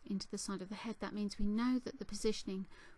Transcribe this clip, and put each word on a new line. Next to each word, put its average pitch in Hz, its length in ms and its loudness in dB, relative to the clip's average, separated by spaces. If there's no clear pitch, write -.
into 190 240 -2
the 208 80 -4
side 196 240 -2
of 185 80 -8
the 214 60 -4
head. 220 240 -4
That 202 140 -4
means 208 260 -2
we 208 60 8
know 240 380 6
that - 160 -6
the 196 60 -4
positioning 196 640 0